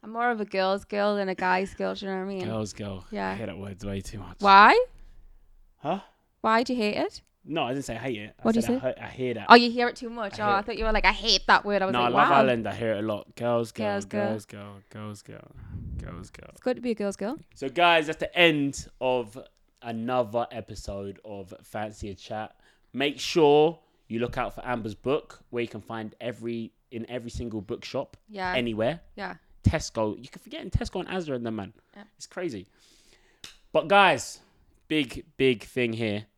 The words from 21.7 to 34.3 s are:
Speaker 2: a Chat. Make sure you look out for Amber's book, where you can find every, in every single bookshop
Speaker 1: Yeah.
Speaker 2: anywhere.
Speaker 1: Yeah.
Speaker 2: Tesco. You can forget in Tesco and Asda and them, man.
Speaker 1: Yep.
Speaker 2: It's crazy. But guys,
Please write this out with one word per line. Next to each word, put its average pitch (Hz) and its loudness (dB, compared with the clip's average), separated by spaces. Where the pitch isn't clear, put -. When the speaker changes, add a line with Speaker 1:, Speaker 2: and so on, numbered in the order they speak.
Speaker 2:
a 98 -10
Chat. 110 -10
Make 135 -2
sure 151 6
you 113 -4
look 120 -2
out 120 -4
for - -12
Amber's 113 -4
book, - -6
where 120 -4
you 117 -4
can 113 -12
find 110 -10
every, 117 -8
in 117 -10
every 120 -10
single 110 -8
bookshop - -8
Speaker 1:
Yeah. 185 -6
Speaker 2:
anywhere. 120 -2
Speaker 1:
Yeah. 180 -10
Speaker 2:
Tesco. 110 0
You 123 -18
can - -18
forget 285 -16
in 196 -12
Tesco - -4
and 175 -8
Asda 170 -6
and 117 -6
them, 113 -6
man. 95 -10
Speaker 1:
Yep. 202 -20
Speaker 2:
It's - -18
crazy. 104 -10
But 156 2
guys, 190 4